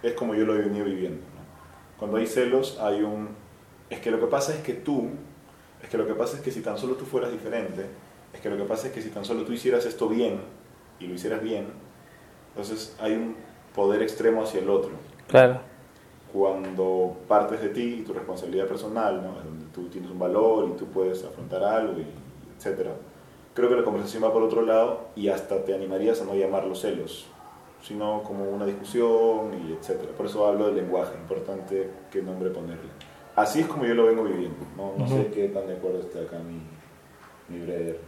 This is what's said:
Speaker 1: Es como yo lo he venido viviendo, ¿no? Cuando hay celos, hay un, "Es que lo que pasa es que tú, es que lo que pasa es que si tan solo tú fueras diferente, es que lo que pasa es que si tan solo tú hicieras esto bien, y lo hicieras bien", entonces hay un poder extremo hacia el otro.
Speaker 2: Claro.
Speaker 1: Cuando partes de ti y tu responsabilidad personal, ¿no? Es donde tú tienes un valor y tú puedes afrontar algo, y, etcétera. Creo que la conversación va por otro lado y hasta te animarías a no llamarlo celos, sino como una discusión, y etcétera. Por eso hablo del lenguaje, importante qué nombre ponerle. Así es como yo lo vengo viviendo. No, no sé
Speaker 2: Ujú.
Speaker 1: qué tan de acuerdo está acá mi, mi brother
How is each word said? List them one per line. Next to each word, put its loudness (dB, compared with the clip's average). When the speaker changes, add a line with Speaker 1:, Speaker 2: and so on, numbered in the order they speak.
Speaker 1:
Es 0
como -2
yo 4
lo 2
he 4
venido 0
viviendo, -2
¿no? -20
Cuando -2
hay 2
celos, 2
hay 2
un, -2
"Es -8
que -2
lo 2
que 4
pasa 2
es -6
que -6
tú, -2
es -18
que -4
lo 2
que -2
pasa -2
es -10
que -4
si -8
tan -4
solo -2
tú -10
fueras -2
diferente, -6
es -18
que -6
lo -4
que -4
pasa -4
es -8
que -8
si -8
tan -10
solo -2
tú -4
hicieras 2
esto -2
bien, 2
y -12
lo -8
hicieras -4
bien", -4
entonces -8
hay 0
un -4
poder 4
extremo 4
hacia -2
el 0
otro. 4
Speaker 2:
Claro. 10
Speaker 1:
Cuando 2
partes 4
de 0
ti -4
y -8
tu -8
responsabilidad -4
personal, -2
¿no? -8
Es -12
donde -12
tú -10
tienes -10
un -10
valor 4
y -4
tú -6
puedes 0
afrontar -4
algo, 2
y, -6
etcétera. -4
Creo 4
que 6
la 4
conversación -2
va 4
por 6
otro 4
lado 4
y 0
hasta 0
te 0
animarías 2
a -4
no -4
llamarlo 0
celos, -6
sino -2
como -4
una -2
discusión, 4
y -6
etcétera. -4
Por -6
eso 2
hablo 4
del 4
lenguaje, 0
importante -4
qué -2
nombre -4
ponerle. -8
Así 4
es 2
como -2
yo 4
lo 8
vengo 6
viviendo. -2
No, -6
no 0
sé 2
Speaker 2:
Ujú. 0
Speaker 1:
qué 0
tan -2
de -6
acuerdo -2
está -10
acá -8
mi, -12
mi -10
brother -4